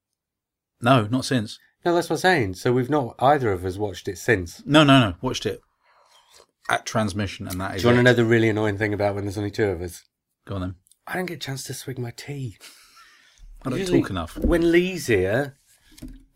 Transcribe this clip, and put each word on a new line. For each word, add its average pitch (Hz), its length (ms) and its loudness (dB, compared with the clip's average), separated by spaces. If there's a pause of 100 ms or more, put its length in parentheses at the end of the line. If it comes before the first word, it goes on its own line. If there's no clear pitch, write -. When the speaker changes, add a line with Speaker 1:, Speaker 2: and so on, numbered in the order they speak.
(800)
Speaker 1:
No, 117 260 4
not 120 180 -2
since. 113 340 -4 (260)
Speaker 2:
No, 175 100 2
that's 170 160 0
what 160 60 0
I'm 131 40 -8
saying. 139 340 2
So 123 180 0
we've 123 180 0
not, 147 300 0
either 131 320 4
of 90 120 -4
us 92 120 -4
watched 104 320 -6
it 98 100 -8
since. 92 480 -2
Speaker 1:
No, 151 180 6
no, 139 160 8
no. 101 200 2
Watched 127 260 -6
it 98 140 -4 (1080)
at 117 180 -2
transmission, 101 640 -4
and 92 120 -8
that 98 160 -8
is 92 60 -4
Speaker 2:
Do 120 60 4
you 120 60 6
wanna 123 60 4
Speaker 1:
it. 123 40 4
Speaker 2:
know 123 100 8
the 117 100 4
really 113 240 4
annoying 107 300 0
thing 104 140 -2
about 101 220 0
when 101 100 -6
there's 101 140 -6
only 104 140 -4
two 110 160 0
of 87 120 -4
us? 90 240 -12 (400)
Speaker 1:
Go 104 120 -10
on, 95 40 -6
then. 92 140 -6 (320)
Speaker 2:
I - 80 -10
don't 180 120 -4
get 170 80 -10
a 139 40 -14
chance 135 260 -10
to 131 100 -12
swig 131 260 -12
my 120 120 -8
tea. 135 460 -12 (1080)
Speaker 1:
I 131 60 -6
don't 127 80 -4
Speaker 2:
Usually 180 240 2
Speaker 1:
talk - 80 -8
enough. 90 280 -8
Speaker 2:
when 170 340 2
Lee's 180 340 0
here, 113 500 0 (800)